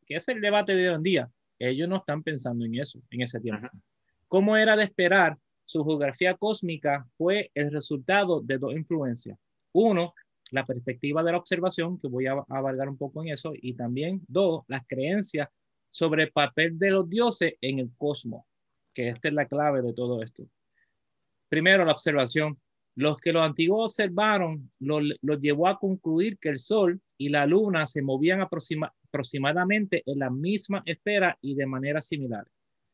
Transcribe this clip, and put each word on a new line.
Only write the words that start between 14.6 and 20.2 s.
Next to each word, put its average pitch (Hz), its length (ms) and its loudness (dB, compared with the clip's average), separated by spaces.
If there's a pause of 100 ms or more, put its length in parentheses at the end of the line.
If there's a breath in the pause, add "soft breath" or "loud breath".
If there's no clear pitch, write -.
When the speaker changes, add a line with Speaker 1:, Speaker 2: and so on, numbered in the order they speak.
Speaker 1:
las 131 200 -6
creencias 151 600 -2 (420)
sobre 156 340 2
el 151 80 -2
papel 156 460 0
de 196 120 2
los 190 180 2
dioses 196 520 0
en 135 180 -2
el 123 180 -4
cosmos, 131 480 -6 (500)
que 120 140 -4
esta 120 200 -4
es 147 60 -2
la 147 120 0
clave 143 360 0
de 120 100 -2
todo 120 300 -4